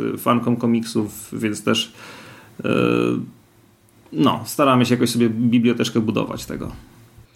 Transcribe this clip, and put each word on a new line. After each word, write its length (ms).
e, 40
fanką 380
komiksów, 760
więc 320
też... 280
e, 40
no, 320
staramy 420
się 80
jakoś 160
sobie 200
biblioteczkę 720
budować 460
tego. 260